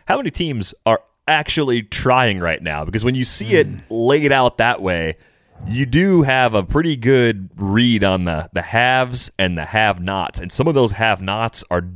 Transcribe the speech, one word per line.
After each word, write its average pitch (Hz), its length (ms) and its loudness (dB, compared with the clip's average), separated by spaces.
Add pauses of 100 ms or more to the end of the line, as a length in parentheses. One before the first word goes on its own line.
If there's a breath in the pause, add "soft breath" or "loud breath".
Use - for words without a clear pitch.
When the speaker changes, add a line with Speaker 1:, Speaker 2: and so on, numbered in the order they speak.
Speaker 1:
how 208 100 0
many 254 140 -4
teams 131 420 -6 (140)
are 110 160 2 (240)
actually 147 560 0
trying 120 580 0
right 82 220 -2
now? 76 200 -6
Because 101 220 -6
when 127 100 0
you 127 120 -4
see - 300 -2
it 156 100 4
Speaker 2:
Hmm. 98 100 -10 (140)
Speaker 1:
laid 139 420 2
out 127 240 2
that 117 240 0
way, 85 380 -2 (480 soft breath)
you 120 180 -2
do 170 380 4
have 131 320 2
a 101 80 2
pretty 151 340 0
good 117 600 2
read 107 480 2
on 95 200 2
the, 82 300 -4
the 90 80 -4
haves 127 760 0
and 90 200 -4
the 76 80 -8
have-nots. 95 720 -2
And 90 100 -10
some - 160 -2
of 165 80 0
those 120 180 2
have-nots 107 800 -2
are 90 120 0 (140)